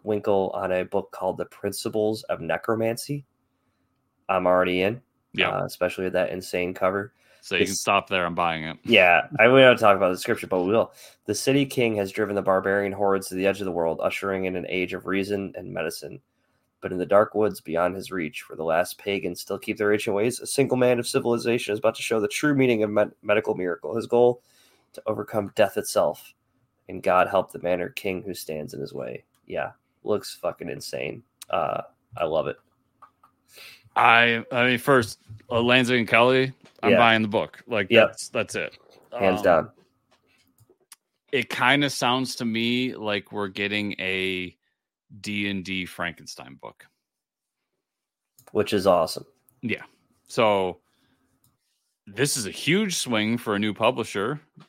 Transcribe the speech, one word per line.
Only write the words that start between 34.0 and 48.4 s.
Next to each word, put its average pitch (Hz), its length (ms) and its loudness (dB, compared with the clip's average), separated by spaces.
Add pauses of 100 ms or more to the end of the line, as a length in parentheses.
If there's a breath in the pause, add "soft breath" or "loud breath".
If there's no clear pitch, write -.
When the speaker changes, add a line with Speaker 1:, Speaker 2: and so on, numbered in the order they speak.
Speaker 2:
I 123 160 2
mean, 123 100 2
first, 123 420 2 (300)
uh, 120 60 -4
Lanzig 123 440 4
and 110 80 -2
Kelly, 131 440 4 (320)
I'm 120 80 2
Speaker 1:
Yeah. 117 60 6
Speaker 2:
buying 113 260 6
the 110 60 0
book. 98 360 -4
Like, 104 240 -2
Speaker 1:
Yep. 110 200 8
Speaker 2:
that's, - 200 -14
that's 110 260 -4
it. 85 220 -8 (400)
Speaker 1:
Hands 95 220 2
Speaker 2:
Um, 104 40 -4
Speaker 1:
down. 87 280 4 (1600)
Speaker 2:
it 123 180 -2
kinda 135 400 2
sounds 127 460 -2
to 127 100 -6
me 117 500 -2
like 104 360 -6
we're 104 160 -4
getting 101 520 -4
a 92 560 -4 (640)
D 104 280 -6
and 98 140 -6
D 92 220 -8
Frankenstein 78 720 -12
book. - 320 -20 (1600)